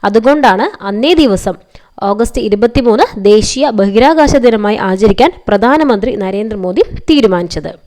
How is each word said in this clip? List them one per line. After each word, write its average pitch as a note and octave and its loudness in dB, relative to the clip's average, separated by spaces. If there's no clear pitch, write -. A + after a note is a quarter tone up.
അതുകൊണ്ടാണ് A3+ 2
അന്നേ A3+ -2
ദിവസം, G3 0
ഓഗസ്റ്റ് A#3 -2
ഇരുപത്തിമൂന്ന് A#3 0
ദേശീയ B3+ 0
ബഹിരാകാശ C4+ 2
ദിനമായി G#3+ 0
ആചരിക്കാൻ G#3+ 2
പ്രധാനമന്ത്രി A#3 0
നരേന്ദ്രമോദി G3 -4
തീരുമാനിച്ചത്. F3+ 0